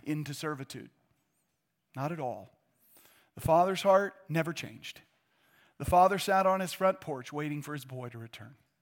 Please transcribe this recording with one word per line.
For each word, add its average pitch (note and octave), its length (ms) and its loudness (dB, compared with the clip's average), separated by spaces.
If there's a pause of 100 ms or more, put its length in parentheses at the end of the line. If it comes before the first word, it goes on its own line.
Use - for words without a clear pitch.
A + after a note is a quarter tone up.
into D3 320 -4
servitude. C3+ 560 -10 (1040)
Not C#3 160 -4
at E3+ 80 -8
all. A2+ 320 -8 (840)
The - 40 -14
father's F3 420 4
heart G3 320 6 (140)
never D#3+ 240 0
changed. - 480 -12 (800)
The C#3+ 60 -8
father F#3 340 6
sat F#3+ 260 2
on F#3+ 140 4
his F#3 140 -6
front F#3+ 280 0
porch C3 320 -10
waiting D3 300 -6
for D3 100 -12
his C#3 120 -10
boy B2+ 240 -12
to A#2 100 -14
return. A2+ 380 -18 (260)